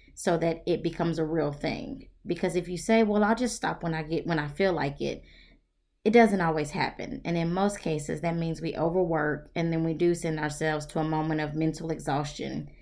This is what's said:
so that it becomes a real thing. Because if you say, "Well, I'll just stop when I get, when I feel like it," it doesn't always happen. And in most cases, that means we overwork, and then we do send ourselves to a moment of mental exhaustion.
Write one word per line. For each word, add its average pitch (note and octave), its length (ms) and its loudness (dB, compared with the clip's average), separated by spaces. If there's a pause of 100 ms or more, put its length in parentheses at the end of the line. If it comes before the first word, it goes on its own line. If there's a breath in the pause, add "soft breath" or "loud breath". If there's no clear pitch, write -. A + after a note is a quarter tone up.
(120 loud breath)
so E3+ 260 0
that E3 280 0
it F3 160 0
becomes E3 380 -2
a D#3+ 40 2
real D3+ 280 0
thing. - 560 -8 (180)
Because F3 300 -2
if F3 120 -2
you F3+ 80 -6
say, A3+ 280 4
"Well, G#3 180 4
I'll G#3+ 140 4
just A#3+ 200 -2
stop E3 280 -4
when E3 100 0
I D#3+ 80 -2
get, D#3 240 -2
when D#3+ 140 0
I D3 80 -2
feel F#3+ 240 2
like C#3+ 280 -2
it," C#3+ 220 -6 (840 soft breath)
it A3 80 2
doesn't G#3+ 280 8
always D#3 300 0
happen. - 540 -4
And E3+ 120 0
in E3+ 180 0
most G3+ 240 0
cases, D3+ 440 -4
that E3+ 140 0
means E3 240 -2
we E3 160 -4
overwork, D#3+ 800 0
and E3 180 0
then E3 120 0
we E3 100 0
do E3+ 200 2
send E3 260 -2
ourselves D3+ 460 -2
to - 120 -6
a D#3 60 0
moment D#3 380 0
of D3 120 -4
mental D#3+ 380 -2
exhaustion. D3 800 -4 (100)